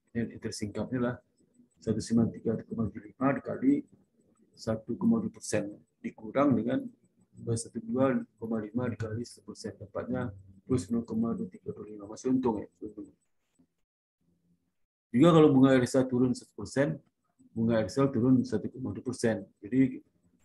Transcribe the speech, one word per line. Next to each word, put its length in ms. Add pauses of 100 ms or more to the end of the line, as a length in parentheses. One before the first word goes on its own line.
(160)
net 160
interest 320
income-nya 320
adalah 200 (680)
satu 160
sembilan 320
tiga 180 (140)
koma 240
tujuh 240
lima 140 (100)
dikali 480 (720)
satu 400
koma 240
dua 160
persen, 400 (240)
dikurang 560
dengan 240 (560)
dua 160 (320)
dua 400 (160)
koma 240
lima 240
dikali 320
satu 320
persen, 240
dapatnya 560 (320)
plus 240
nol 160
koma 320
dua 160
tiga 240
dua 80
lima. 240
Masih 240
untung 320
ya, 40 (120)
untung. 320 (2000)
Juga 240
kalau 160
bunga 240
R 80
S 160
A 80
turun 240
satu 240
persen, 400 (560)
bunga 320
R 80
S 80
L 80
turun 320
satu 320
koma 240
dua 80
persen. 400 (160)
Jadi 400 (440)